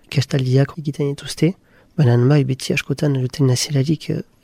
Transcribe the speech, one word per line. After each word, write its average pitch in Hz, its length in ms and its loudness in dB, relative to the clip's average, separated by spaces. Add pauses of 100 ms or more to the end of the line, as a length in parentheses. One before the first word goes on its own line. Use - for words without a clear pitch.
ikastaldiak 131 680 0
egiten 143 360 -4
dituzte, 156 400 -2 (440)
baina 120 200 4 (120)
bai, 147 140 4
beti 131 300 -4
askotan 143 420 -2
joten 131 320 0
nazelarik, 139 640 0
eh, - 120 -4 (220)